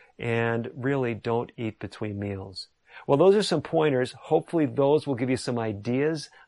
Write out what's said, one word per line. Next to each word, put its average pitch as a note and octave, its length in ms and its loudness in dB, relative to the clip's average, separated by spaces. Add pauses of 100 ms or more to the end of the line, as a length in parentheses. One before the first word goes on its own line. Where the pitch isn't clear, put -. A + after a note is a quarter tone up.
(180)
and A#2 560 -2
really B2+ 400 -2
don't A#2 420 -4
eat A2 220 -8
between G#2 400 -8
meals. G2 500 -8 (380)
Well, C#3 120 6
those F#3+ 180 8
are G#3 60 4
some E3 200 0
pointers. C#3+ 560 0
Hopefully D#3+ 480 0
those C#3 400 2
will C#3 80 -2
give B2 160 -2
you B2+ 60 0
some A#2+ 220 -4
ideas A#2+ 720 -2 (200)